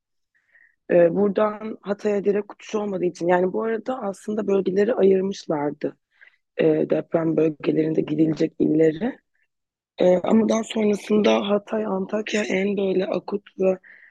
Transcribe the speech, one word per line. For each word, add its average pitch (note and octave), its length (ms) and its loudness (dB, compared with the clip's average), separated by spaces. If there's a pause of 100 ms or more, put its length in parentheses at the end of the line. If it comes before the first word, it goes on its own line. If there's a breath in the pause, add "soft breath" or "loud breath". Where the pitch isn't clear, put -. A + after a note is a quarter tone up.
(920 soft breath)
E, E3+ 240 6
buradan G#3+ 680 -2
Hatay'a G3+ 420 -4
direkt G3+ 280 -2
uçuş - 220 -14
olmadığı G3+ 300 -4
için, E3+ 240 -4
yani F3+ 240 2
bu G#3+ 100 -4
arada A3+ 400 -6
aslında G#3 440 -6
bölgeleri G3 480 0
ayırmışlardı. F3+ 1000 0 (640 soft breath)
E, - 40 4 (260)
deprem D#3+ 460 0
bölgelerinde D#3 640 0
gidilecek D#3 580 0
illeri. D#3+ 600 0 (800)
E, F3+ 200 4
ama G#3+ 320 2
daha A3 140 -2
sonrasında G#3+ 840 0
Hatay, G#3 360 -2
Antakya G#3 580 -4
en G3 320 -2
böyle F#3+ 300 -2
akut G3+ 420 -6 (120)
ve, F#3+ 180 0 (320 loud breath)